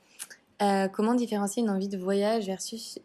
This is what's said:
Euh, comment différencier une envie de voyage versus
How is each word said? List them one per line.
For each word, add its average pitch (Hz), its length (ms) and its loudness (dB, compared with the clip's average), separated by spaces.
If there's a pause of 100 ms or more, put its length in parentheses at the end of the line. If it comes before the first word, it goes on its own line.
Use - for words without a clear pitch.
(600)
Euh, 196 280 4
comment 214 260 2
différencier 214 480 0
une 220 80 2
envie 196 180 0
de 196 120 -4
voyage 202 480 0
versus 190 580 -8